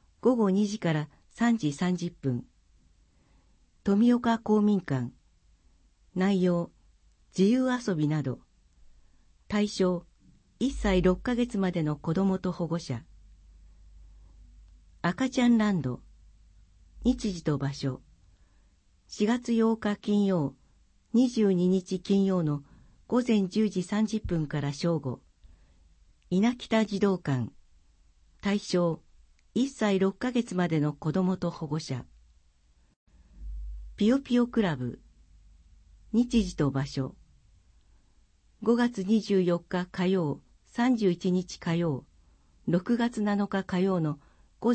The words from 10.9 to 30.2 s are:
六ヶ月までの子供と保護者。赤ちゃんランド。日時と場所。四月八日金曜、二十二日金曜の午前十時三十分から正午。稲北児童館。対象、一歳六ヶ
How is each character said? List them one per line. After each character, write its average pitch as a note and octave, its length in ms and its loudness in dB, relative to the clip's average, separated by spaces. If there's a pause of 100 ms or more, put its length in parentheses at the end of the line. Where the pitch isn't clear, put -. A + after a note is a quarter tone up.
六 F3+ 200 4
ヶ B3 140 -2
月 A#3+ 220 -2
ま F#3 140 0
で F3 120 -2
の D3+ 120 -2
子 D#3+ 200 -4
供 F#3+ 220 2
と F3+ 140 -4
保 E3+ 160 -6
護 E3+ 120 -4
者。 - 260 -8 (2000)
赤 - 280 -2
ち C4 120 0
ゃ A#3+ 60 6
ん A#3 100 6
ラ G#3 140 2
ン F3 100 0
ド。 C3 200 -6 (1080)
日 A#3+ 240 0
時 E3+ 120 -10
と D3 160 -2
場 C#3 120 -4
所。 C3+ 300 -8 (1040)
四 - 220 -2
月 A#3+ 260 -2
八 A3+ 240 2
日 G#3 180 -4
金 G#3 300 0
曜、 E3 300 0 (580)
二 B3 160 4
十 G#3 240 2
二 F3+ 160 2
日 F#3 300 0
金 G3 260 2
曜 F#3 160 0
の D3 220 -2 (420)
午 B3 160 0
前 G#3+ 260 0
十 G#3 220 0
時 F3+ 140 -4
三 G#3 240 -2
十 G#3+ 140 -6
分 D#3 260 -2
か D3 120 -4
ら C#3+ 140 -4
正 E3+ 240 -2
午。 B2+ 240 -8 (1080)
稲 A3 240 2
北 A3 280 0
児 G3+ 160 -4
童 F#3+ 200 2
館。 B2+ 320 -2 (920)
対 G3+ 160 0
象、 F3 460 -2 (500)
一 C4 160 0
歳 G3+ 300 0
六 F#3+ 180 0
ヶ B3 140 -4